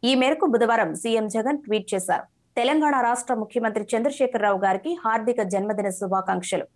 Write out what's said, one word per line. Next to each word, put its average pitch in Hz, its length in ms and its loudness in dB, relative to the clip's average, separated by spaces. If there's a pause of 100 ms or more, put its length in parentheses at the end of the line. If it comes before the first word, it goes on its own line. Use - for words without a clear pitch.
ఈ 269 120 2
మేరకు 269 320 2
బుధవారం 226 480 2
సీఎం 220 340 -2
జగన్ 220 360 -2
ట్వీట్ 214 300 -2
చేశారు. 180 280 -2 (340)
తెలంగాణ 285 520 2
రాష్ట్ర 247 260 -2
ముఖ్యమంత్రి 220 580 -2
చంద్రశేఖరరావు 233 720 2
గారికి 196 400 0
హార్దిక 226 380 0
జన్మదిన 202 480 -2
శుభాకాంక్షలు. 185 760 -2 (120)